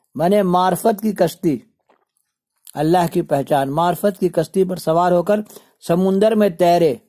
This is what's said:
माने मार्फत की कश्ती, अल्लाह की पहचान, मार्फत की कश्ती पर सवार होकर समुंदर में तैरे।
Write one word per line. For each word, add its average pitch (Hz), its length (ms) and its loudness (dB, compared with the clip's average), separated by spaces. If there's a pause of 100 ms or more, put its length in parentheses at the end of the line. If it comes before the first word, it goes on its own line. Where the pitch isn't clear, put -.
(160)
माने 185 340 2
मार्फत 185 520 0
की 220 120 -2
कश्ती, 165 480 -2 (1120)
अल्लाह 165 320 0
की 175 160 -4
पहचान, 139 480 -2
मार्फत 175 460 -2
की 180 140 -2
कश्ती 175 340 -2
पर 185 140 -8
सवार 170 340 0
होकर 190 300 0 (400)
समुंदर 190 520 0
में 208 220 2
तैरे। 170 520 2